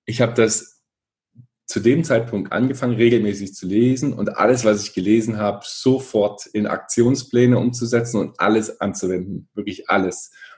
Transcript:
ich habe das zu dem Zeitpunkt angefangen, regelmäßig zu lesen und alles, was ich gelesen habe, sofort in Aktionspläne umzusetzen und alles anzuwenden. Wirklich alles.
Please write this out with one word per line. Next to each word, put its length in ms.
ich 140
habe 140
das 480
zu 120
dem 240
Zeitpunkt 480
angefangen, 460
regelmäßig 580
zu 140
lesen 440
und 240
alles, 280
was 180
ich 100
gelesen 460
habe, 240
sofort 840
in 200
Aktionspläne 920
umzusetzen 600
und 220
alles 400
anzuwenden. 760
Wirklich 340
alles. 440